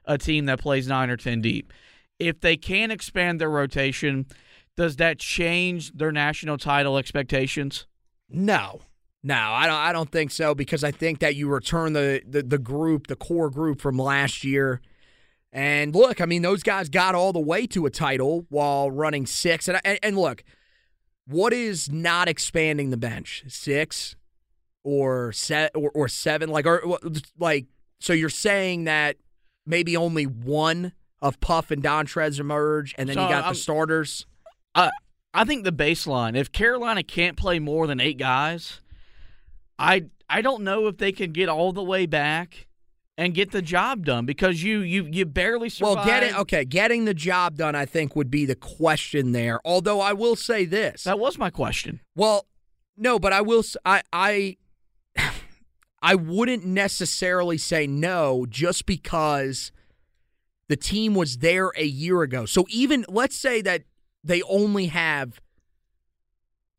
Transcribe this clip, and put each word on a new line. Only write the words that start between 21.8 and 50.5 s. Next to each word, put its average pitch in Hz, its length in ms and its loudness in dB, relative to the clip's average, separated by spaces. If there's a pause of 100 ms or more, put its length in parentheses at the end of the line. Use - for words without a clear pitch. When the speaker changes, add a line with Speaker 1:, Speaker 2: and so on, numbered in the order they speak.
Speaker 2:
not 170 380 0
expanding 151 640 0
the 123 60 -2
bench? 117 500 -8
Six - 680 -4 (680)
or 131 500 0
se-, 151 400 0
or, 147 220 0
or 147 120 2
seven? 156 420 -2
Like, 151 180 0
or, 170 320 2 (400)
like, 151 260 0 (340)
so - 140 0
you're 160 160 4
saying 185 540 0
that 151 340 0 (480)
maybe 170 320 0
only 165 280 0
one 151 680 0 (280)
of 139 200 0
Puff 165 300 0
and 139 120 -2
Dontrez 151 560 0
emerge, 147 580 0
and 135 120 -4
then 139 60 -4
Speaker 1:
So, 185 80 0
Speaker 2:
you 185 60 2
got 147 160 0
Speaker 1:
I'm 180 80 -2
Speaker 2:
the 175 60 -6
starters? 156 680 -2 (480)
Speaker 1:
I, - 160 4 (420)
I 196 100 4
think 247 200 -2
the 185 100 0
baseline, 135 640 0
if 139 140 -2
Carolina 233 500 0
can't 175 340 -2
play 185 220 0
more 156 300 0
than 139 120 -2
eight 131 200 0
guys, 143 600 -2 (1000)
I, 175 260 2 (220)
I 170 140 0
don't 233 220 -2
know 208 240 0
if 196 100 -4
they 196 140 0
can 190 200 -4
get 175 180 0
all 165 220 0
the 196 120 -6
way 185 220 0
back 151 600 -2 (480)
and 175 180 0
get 196 180 0
the 202 100 -4
job 180 440 -2
done, 123 220 0
because 165 340 0
you, 214 200 0
you, 180 300 -2
you 180 140 0
barely 214 440 -2
survive. 196 260 2
Speaker 2:
Well, 202 100 0
get 247 180 4
it, 226 140 0
okay, 180 280 0
getting 220 400 2
the 208 100 0
job 175 420 0
done, 156 160 -2
I 143 120 -2
think, 156 300 -2
would 143 140 0
be 147 160 0
the 131 100 0
question 147 760 0
there. 117 340 0
Although 180 340 2
I 196 140 4
will 226 220 2
say 214 300 0